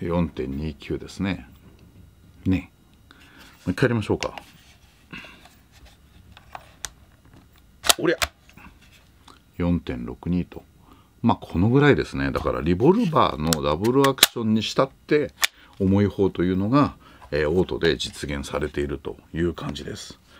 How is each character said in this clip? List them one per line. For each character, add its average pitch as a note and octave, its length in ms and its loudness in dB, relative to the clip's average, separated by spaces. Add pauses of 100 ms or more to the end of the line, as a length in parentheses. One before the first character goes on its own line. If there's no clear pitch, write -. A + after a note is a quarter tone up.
四 E2+ 280 0
点 C2 220 -6
二 D2 240 -4
九 - 240 -8
で - 100 -12
す - 120 -12
ね。 F#2+ 280 -4 (960)
ね。 F#2 260 0 (920)
も - 60 -2
う - 0 -
一 - 40 0
回 B2+ 140 2
や A#2 60 0
り - 0 -
ま A2 80 0
し - 80 -6
ょ G2 40 4
う - 40 -4
か。 - 180 -6 (3500)
お - 80 0
り E3+ 80 2
ゃ。 - 20 -6 (1400)
四 F2 220 2
点 B1 260 -8
六 B1+ 240 -10
二 F2 140 2
と。 - 180 -14 (580)
ま A2+ 140 4
あ、 - 20 -2
こ - 220 -6
の G2 100 4
ぐ C3 120 6
ら C#3+ 100 6
い A#2+ 60 8
で C#2 80 -2
す - 120 -10
ね。 C#2 140 -2
だ C2 100 -2
か C2+ 120 -2
ら、 A#1+ 80 -4
リ E2 140 2
ボ B2 180 4
ル A3+ 140 2
バ C3+ 260 2
ー C2+ 80 -8
の D#2 220 0
ダ D2 140 2
ブ G#2+ 160 0
ル C#3 160 6
ア C3+ 60 2
ク - 100 6
シ - 140 -4
ョ A#2 60 -4
ン A2 100 2
に A2 80 2
し - 120 -6
た B2+ 100 2
っ - 60 -6
て、 - 420 -2 (480)
重 G2 220 4
い G2+ 40 4
方 F#2+ 240 0
と F2 140 -2
い F#2 80 0
う F#2 40 0
の G2 120 -2
が、 B2 260 2 (360)
え D2+ 160 0
ー、 D2+ 40 0
オ F2 140 2
ー - 40 -6
ト B1+ 100 -6
で D#2+ 180 2
実 - 340 -10
現 C#2+ 180 -6
さ C#2+ 100 -4
れ D2 100 -4
て D2 120 -6
い C#2+ 60 -2
る C#2 120 -6
と - 180 -12 (180)
い D#2 60 -4
う E2+ 120 0
感 D2 220 -10
じ C#2+ 100 -12
で - 120 -10
す。 - 220 -18 (220)